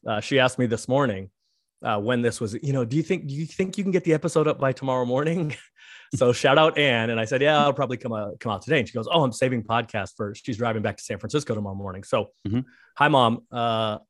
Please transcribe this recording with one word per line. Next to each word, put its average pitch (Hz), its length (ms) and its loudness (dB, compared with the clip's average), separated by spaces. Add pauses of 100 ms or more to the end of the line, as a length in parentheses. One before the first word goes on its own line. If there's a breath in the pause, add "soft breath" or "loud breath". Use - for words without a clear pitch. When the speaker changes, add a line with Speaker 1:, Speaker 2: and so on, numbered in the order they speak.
Speaker 1:
Uh, 107 140 -2
she 135 180 0
asked 127 200 4
me 127 80 2
this 110 200 -2
morning, 117 440 -2 (520)
uh, 110 180 -2
when 120 220 0
this 117 180 -2
was, 110 220 -6
you 139 100 -2
know, 131 120 0
"Do 120 120 -2
you 160 60 2
think, 170 240 -4
do 135 80 -8
you 156 100 -6
think 185 320 -4
you 202 80 -2
can 196 60 -2
get 175 140 2
the 156 100 4
episode 156 320 2
up 139 140 0
by 135 120 2
tomorrow 127 320 -2
morning?" 147 560 0
<laughs> - 60 -20 (480 soft breath)
So 123 180 4
shout 139 260 4
out 156 200 4
Ann. 120 320 2
And 113 80 -2
I 113 60 0
said, 131 180 0
"Yeah, 151 220 4
I'll 143 80 4
probably 127 240 -2
come, 117 160 -8
uh, 104 160 -6 (100)
come 113 140 -4
out 95 100 -4
today." 147 160 0
And 117 80 0
she - 80 -10
goes, 113 160 -6
"Oh, 165 140 4
I'm 123 80 0
saving 123 320 -2
podcast 113 520 -2
for," 104 200 -6
she's 117 220 -8
driving 113 220 -2
back 104 180 -2
to - 40 -18
San 104 160 -8
Francisco 120 380 -4
tomorrow 101 180 -6
morning. 98 300 -10
So, 110 240 -2 (180)
Speaker 2:
Mm-hmm. 110 140 -2 (360 soft breath)
Speaker 1:
hi, 147 120 2
Mom. 120 320 4 (100)
Uh, 113 480 -2 (100)